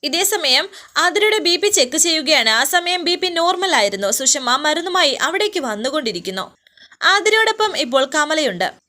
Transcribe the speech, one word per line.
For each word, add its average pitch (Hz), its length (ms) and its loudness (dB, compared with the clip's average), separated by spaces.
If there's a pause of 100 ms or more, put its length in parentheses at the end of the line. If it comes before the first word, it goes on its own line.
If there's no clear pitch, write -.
ഇതേ 302 220 -2
സമയം 330 440 0 (280)
ആതിരയുടെ 381 420 2
ബി 349 180 0
പി 415 120 0
ചെക്ക് 285 280 0
ചെയ്യുകയാണ്. 302 540 2
ആ 226 140 2
സമയം 349 400 0
ബി 349 100 0
പി 359 120 -4
നോർമൽ 349 500 0
ആയിരുന്നു. 202 340 0
സുഷമ 262 460 0
മരുന്നുമായി 339 680 0
അവിടേക്ക് 370 380 0
വന്നുകൊണ്ടിരിക്കുന്നു. 214 960 -6 (460)
ആതിരയോടൊപ്പം 427 760 2
ഇപ്പോൾ 262 260 0
കമലയുണ്ട്. 285 680 0 (160)